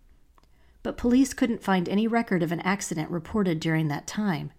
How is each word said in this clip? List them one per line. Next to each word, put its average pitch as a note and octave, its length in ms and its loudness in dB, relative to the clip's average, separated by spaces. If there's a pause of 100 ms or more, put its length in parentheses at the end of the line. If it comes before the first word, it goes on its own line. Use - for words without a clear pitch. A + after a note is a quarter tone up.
(800)
But - 160 -6
police B3 380 4
couldn't A#3 260 0
find F#3 260 2
any G#3+ 200 2
record A3 340 2
of E3 100 0
an E3 100 -4
accident F#3 500 -4
reported F3+ 480 0
during D#3+ 300 2
that D3 180 -6
time E3 520 -2